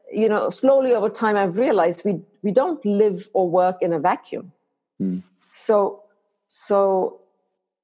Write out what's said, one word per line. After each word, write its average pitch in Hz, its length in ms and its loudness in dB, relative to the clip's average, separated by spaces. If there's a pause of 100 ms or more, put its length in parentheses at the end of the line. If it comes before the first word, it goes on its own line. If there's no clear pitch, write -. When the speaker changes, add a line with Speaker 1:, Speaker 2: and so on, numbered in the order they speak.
(120)
Speaker 1:
you 220 160 2
know, 196 220 0
slowly 262 440 4
over 214 140 0
time, 214 280 0
I've 190 220 0
realized 190 460 2
we, 196 160 -2 (220)
we 202 100 -2
don't 294 320 -6
live 202 480 0
or 185 160 0
work 180 320 0
in 170 120 -2
a 165 60 -2
vacuum. - 540 -6 (480)
Speaker 2:
Mm. 185 220 -4 (280)
Speaker 1:
So - 520 0 (640)
so 196 560 0 (640)